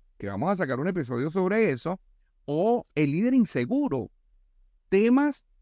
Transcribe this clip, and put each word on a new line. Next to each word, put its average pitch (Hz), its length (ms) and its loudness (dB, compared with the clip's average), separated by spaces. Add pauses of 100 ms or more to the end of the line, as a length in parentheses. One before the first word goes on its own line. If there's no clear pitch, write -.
(160)
que - 120 -10
vamos 104 220 -4
a 202 60 0
sacar 131 240 -2
un 156 80 -2
episodio 139 420 -4
sobre 190 400 0
eso, 160 300 -6 (460)
o 196 480 0
el 147 180 2
líder 226 220 2
inseguro, 185 760 0 (800)
temas 254 580 2 (160)